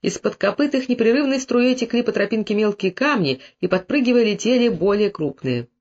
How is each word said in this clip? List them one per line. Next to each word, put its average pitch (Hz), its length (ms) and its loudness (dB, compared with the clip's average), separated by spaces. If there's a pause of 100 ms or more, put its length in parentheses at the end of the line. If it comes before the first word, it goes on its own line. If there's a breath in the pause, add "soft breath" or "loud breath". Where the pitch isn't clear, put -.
Из-под - 340 -4
копыт 285 400 -2
их 262 140 -4
непрерывной 254 500 2
струей 247 360 0
текли 233 280 -2
по 220 80 -2
тропинке 208 420 -2
мелкие 202 380 0
камни 185 480 0 (220 loud breath)
и, 185 60 -2
подпрыгивая, 240 560 2
летели 226 460 2
более 202 400 0
крупные. 131 600 -4 (120)